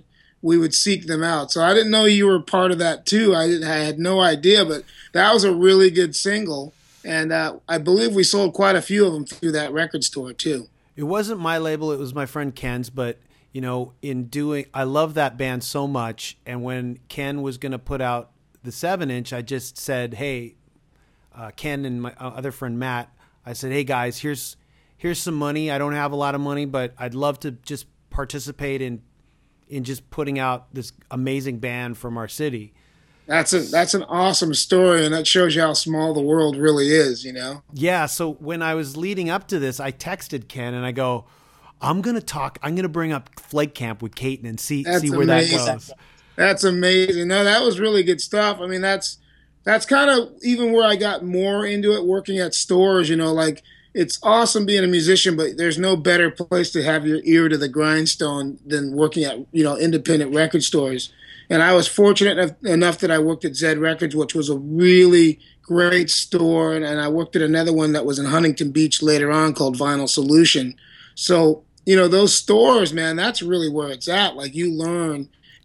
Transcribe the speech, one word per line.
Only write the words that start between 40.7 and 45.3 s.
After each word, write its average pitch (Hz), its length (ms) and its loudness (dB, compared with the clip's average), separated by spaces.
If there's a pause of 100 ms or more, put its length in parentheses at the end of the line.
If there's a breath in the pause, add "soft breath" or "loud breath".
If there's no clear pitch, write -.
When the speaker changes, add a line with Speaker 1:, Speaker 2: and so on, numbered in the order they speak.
Speaker 2:
and 123 100 -6
I 127 80 -6
go, 123 320 -4 (560 soft breath)
"I'm 170 220 -2
gonna 233 180 -4
talk, 135 420 -10
I'm 156 120 -6
gonna 185 160 -4
bring 160 220 -4
up 135 240 -8
Fleg 147 360 -4
Camp 113 300 -10
with 110 120 -10
Caton 131 300 -8
and 113 160 -10
see, 143 220 -6
Speaker 1:
That's 175 180 0
Speaker 2:
see 151 100 -2
where 139 140 0
that 165 200 4